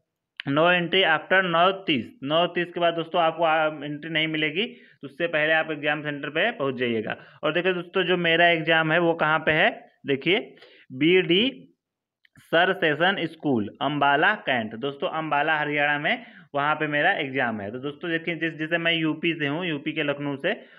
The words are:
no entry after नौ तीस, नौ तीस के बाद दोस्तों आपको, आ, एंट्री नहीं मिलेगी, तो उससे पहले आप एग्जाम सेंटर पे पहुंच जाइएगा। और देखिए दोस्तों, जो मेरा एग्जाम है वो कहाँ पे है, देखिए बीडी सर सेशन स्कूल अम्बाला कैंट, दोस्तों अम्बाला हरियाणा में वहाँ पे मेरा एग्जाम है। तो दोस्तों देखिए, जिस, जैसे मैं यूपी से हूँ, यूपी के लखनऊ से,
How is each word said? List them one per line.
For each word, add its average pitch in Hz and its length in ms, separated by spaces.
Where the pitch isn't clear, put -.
no 143 140
entry 175 420
after 160 400
नौ 175 280
तीस, 160 500
नौ 156 240
तीस 175 260
के 175 80
बाद 170 140
दोस्तों 165 280
आपको, 165 220
आ, 156 220
एंट्री 147 440
नहीं 160 180
मिलेगी, 156 380
तो - 400
उससे 170 200
पहले 156 260
आप 160 180
एग्जाम 151 320
सेंटर 147 260
पे 170 220
पहुंच 139 240
जाइएगा। 117 420
और 151 80
देखिए 175 200
दोस्तों, 175 300
जो 180 140
मेरा 170 320
एग्जाम 160 440
है 165 60
वो 170 160
कहाँ 156 240
पे 151 140
है, 190 380
देखिए 147 500
बीडी 180 800
सर 180 340
सेशन 170 520
स्कूल 123 460
अम्बाला 143 520
कैंट, 120 400
दोस्तों 139 340
अम्बाला 156 500
हरियाणा 147 400
में 208 280
वहाँ 143 200
पे 156 120
मेरा 151 260
एग्जाम 131 480
है। 98 100
तो 123 80
दोस्तों 143 320
देखिए, 165 240
जिस, 156 200
जैसे 156 240
मैं 165 140
यूपी 160 420
से 151 120
हूँ, 160 200
यूपी 156 260
के 151 100
लखनऊ 143 340
से, 170 260